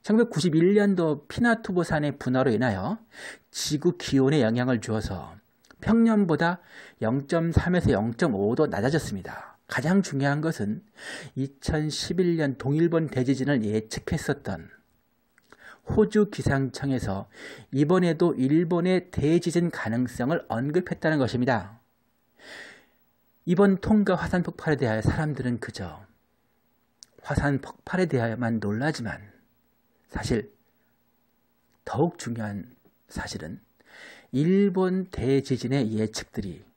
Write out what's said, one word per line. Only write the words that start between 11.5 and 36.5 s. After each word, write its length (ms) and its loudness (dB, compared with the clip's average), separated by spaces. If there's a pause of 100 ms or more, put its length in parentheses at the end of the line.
년 200 0
동일본 520 2
대지진을 540 2
예측했었던 1040 -4 (1160)
호주 440 2
기상청에서 1000 -2 (420)
이번에도 640 2
일본의 800 0
대지진 580 2
가능성을 800 -2
언급했다는 720 -2
것입니다. 600 0 (1700)
이번 320 4
통가 380 4
화산 260 -2
폭발에 360 -2
대하여 240 0
사람들은 580 -2
그저 420 -12 (1200)
화산 380 0
폭발에 480 -4
대하여만 520 0
놀라지만 680 -4 (800)
사실 420 -4 (1300)
더욱 340 -2
중요한 560 -10 (320)
사실은 540 -12 (720)
일본 720 2
대지진의 880 0
예측들이 720 -6 (120)